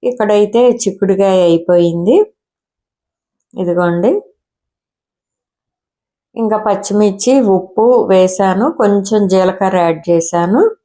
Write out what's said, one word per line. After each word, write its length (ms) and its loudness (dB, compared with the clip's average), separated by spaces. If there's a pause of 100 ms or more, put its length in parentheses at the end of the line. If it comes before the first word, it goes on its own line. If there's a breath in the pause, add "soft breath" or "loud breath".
ఇక్కడైతే 580 0 (200)
చిక్కుడుకాయ 560 0 (120)
అయిపోయింది. 640 0 (1500)
ఇదిగోండి. 500 0 (2250)
ఇంకా 160 -2 (100)
పచ్చిమిర్చి, 680 0 (220)
ఉప్పు 320 -2 (240)
వేశాను, 560 0 (140)
కొంచెం 400 0 (120)
జీలకర్ర 520 0
యాడ్ 240 -2
చేశాను. 540 0 (220)